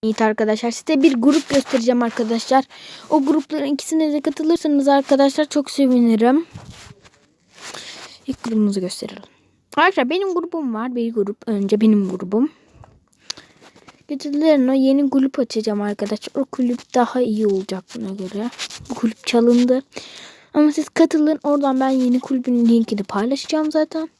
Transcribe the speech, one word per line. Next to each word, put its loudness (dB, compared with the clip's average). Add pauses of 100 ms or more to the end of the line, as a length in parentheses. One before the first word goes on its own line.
Evet -2
arkadaşlar, 0
size -2
bir 4
grup 2
göstereceğim 0
arkadaşlar. -2 (460)
O 2
grupların -2
ikisine -2
de -2
katılırsanız 0
arkadaşlar 2
çok -4
sevinirim. 2 (1800)
İlk -12
grubumuzu 0
gösterelim. -10 (540)
Arkadaşlar 2
benim -2
grubum -4
var. -6
Bir -4
grup. -4
Önce 0
benim 4
grubum. -2 (1600)
Gecelerin 2
o 2
yeni 4
grup 0
açacağım -2
arkadaşlar. -6
O 0
kulüp -4
daha 2
iyi 0
olacak -2 (100)
buna -10
göre. -8 (400)
Bu -6
kulüp -4
çalındı. 4 (720)
Ama 4
siz -4
katılın. 2
Oradan 0
ben 0
yeni 2
kulübün 0
linkini 2
paylaşacağım -4
zaten. -2 (120)